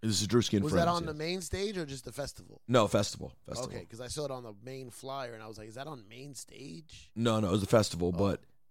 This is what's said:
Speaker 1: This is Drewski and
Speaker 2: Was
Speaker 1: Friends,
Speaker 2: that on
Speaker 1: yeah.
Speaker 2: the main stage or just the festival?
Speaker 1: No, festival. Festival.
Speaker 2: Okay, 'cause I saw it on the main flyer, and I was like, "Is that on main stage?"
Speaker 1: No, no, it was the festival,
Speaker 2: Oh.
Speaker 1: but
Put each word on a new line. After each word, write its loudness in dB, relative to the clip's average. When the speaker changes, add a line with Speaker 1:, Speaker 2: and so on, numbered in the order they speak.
Speaker 1:
This 2
is -2
Drewski 4
and 4
Speaker 2:
Was 0
Speaker 1:
Friends, 6
Speaker 2:
that 6
on 2
Speaker 1:
yeah. -4
Speaker 2:
the -6
main -4
stage -4
or -4
just -10
the -12
festival? -10
Speaker 1:
No, 8
festival. 0
Festival. -8
Speaker 2:
Okay, -10
'cause -14
I -10
saw -6
it -8
on -8
the -14
main -12
flyer, -10
and -14
I -14
was -14
like, -14
"Is -16
that -10
on -14
main -14
stage?" -16
Speaker 1:
No, 4
no, 2
it 2
was 4
the 2
festival, 4
Speaker 2:
Oh. 0
Speaker 1:
but 2